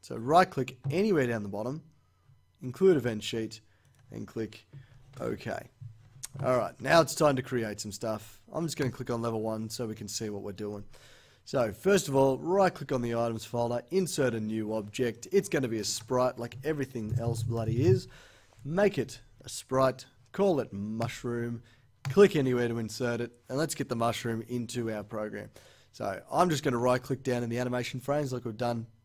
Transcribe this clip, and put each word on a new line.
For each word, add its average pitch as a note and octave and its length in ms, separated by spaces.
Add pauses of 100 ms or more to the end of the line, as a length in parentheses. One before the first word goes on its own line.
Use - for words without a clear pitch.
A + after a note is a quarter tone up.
So B2 140
right D#3+ 340
click C3 260 (140)
anywhere E3+ 360
down A#2 160
the G2+ 60
bottom, A2+ 320 (800)
include D#3+ 360
event A2+ 240
sheet, A2+ 400 (480)
and G#2+ 160
click - 400 (520)
OK. A#2 400 (840)
All B2+ 140
right, G2+ 240
now D3+ 180
it's - 140
time D3 220
to B2+ 60
create A2 380
some G#2 120
stuff. A2 500 (100)
I'm E3+ 140
just C#3 100
gonna E3 140
click A#2+ 180
on A#2 140
level A2+ 180
one A2 300
so A#2+ 160
we A2 80
can G#2 140
see A2 200
what G2+ 140
we're G2+ 100
doing. G#2 320 (600)
So A#2 260
first F3+ 360
of C3+ 80
all, C3+ 220
right F3+ 340
click - 180
on C3 120
the A#2 140
items A#2 280
folder, A#2+ 460
insert D#3 420
a A2+ 80
new G#2+ 320
object. A2 580
It's G3 200
gonna C3+ 180
be A2 100
a G#2 60
sprite B2+ 540
like A#2 260
everything B2+ 560
else A#2 220
bloody A2+ 420
is. - 240 (560)
Make F#3+ 320
it - 240 (240)
a - 60
sprite, C3 560 (260)
call F#3+ 280
it - 120
mushroom, A2+ 920 (420)
click F#3+ 300
anywhere B2+ 340
to A#2 100
insert A#2 420
it, A#2+ 100 (200)
and C3 80
let's D#3+ 160
get C3+ 160
the B2 40
mushroom A#2 540
into A#2+ 420
our G#2+ 120
program. G#2+ 480 (420)
So G2+ 260 (140)
I'm F3 160
just D3 140
gonna B2+ 160
right B2 240
click C3 200
down B2 200
in A#2 80
the A#2 80
animation B2 420
frames C#3+ 320
like B2 140
we've G#2+ 100
done A#2+ 300 (180)